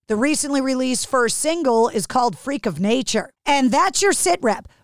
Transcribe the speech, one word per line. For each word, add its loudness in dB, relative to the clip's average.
The -2
recently 0
released -2
first 0
single 2
is -4
called 0
Freak -6
of -4
Nature. -2
And 2
that's 2
your 4
sit 0
rep. -2